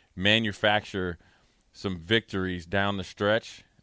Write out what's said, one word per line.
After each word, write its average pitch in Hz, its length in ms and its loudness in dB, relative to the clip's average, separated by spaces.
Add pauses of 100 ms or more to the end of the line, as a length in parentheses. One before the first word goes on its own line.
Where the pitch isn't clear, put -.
(160)
manufacture 104 1000 2 (560)
some 95 280 -6
victories 92 680 -2
down 101 300 0
the 92 80 -6
stretch - 580 0 (200)